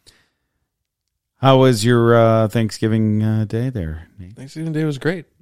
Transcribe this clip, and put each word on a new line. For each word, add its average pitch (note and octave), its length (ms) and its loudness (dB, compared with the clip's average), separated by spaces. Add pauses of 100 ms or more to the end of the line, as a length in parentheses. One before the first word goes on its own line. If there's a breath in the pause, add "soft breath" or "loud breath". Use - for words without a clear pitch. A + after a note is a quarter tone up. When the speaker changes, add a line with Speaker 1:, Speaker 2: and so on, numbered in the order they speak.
(1300 soft breath)
Speaker 1:
How C3+ 240 4
was B2+ 260 2
your, A#2 300 4
uh, A2+ 320 4
Thanksgiving, A2 760 -2
uh, A2 240 -2
day A2+ 240 -6
there, D#2+ 380 -10 (100)
Nate? G2 180 -20
Speaker 2:
Thanksgiving D#3 380 -12
day D3+ 120 -4
was D3 120 -6
great. D#3+ 280 -6 (160)